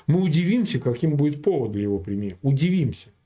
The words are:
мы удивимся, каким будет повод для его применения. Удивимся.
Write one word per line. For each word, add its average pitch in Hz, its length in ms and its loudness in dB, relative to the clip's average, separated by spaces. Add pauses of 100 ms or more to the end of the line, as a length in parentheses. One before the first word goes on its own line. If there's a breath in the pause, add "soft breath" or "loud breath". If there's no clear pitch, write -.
мы 170 140 4
удивимся, 180 580 2
каким 147 380 0
будет 147 260 0
повод 131 280 0
для 101 120 -2
его 101 160 0
применения. 101 420 -6
Удивимся. 143 680 0 (160)